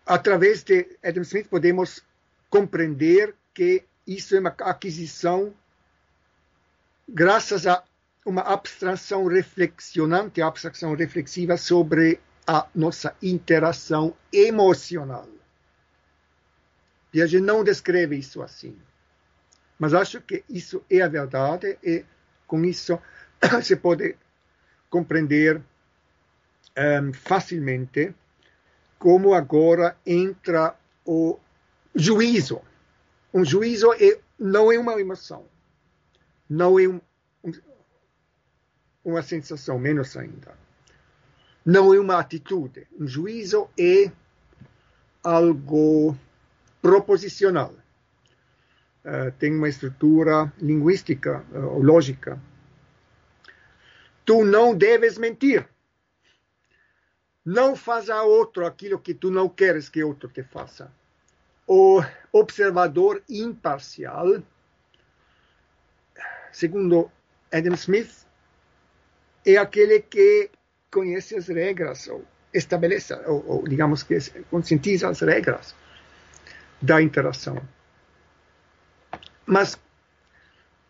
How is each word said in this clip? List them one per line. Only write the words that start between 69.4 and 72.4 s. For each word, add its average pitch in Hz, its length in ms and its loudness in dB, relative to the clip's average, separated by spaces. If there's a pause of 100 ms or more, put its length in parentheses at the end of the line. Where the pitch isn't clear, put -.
é 196 120 8
aquele 208 440 4
que 208 500 4 (400)
conhece 190 460 -6
as 175 120 -10
regras, 170 600 -6
ou - 160 -14 (280)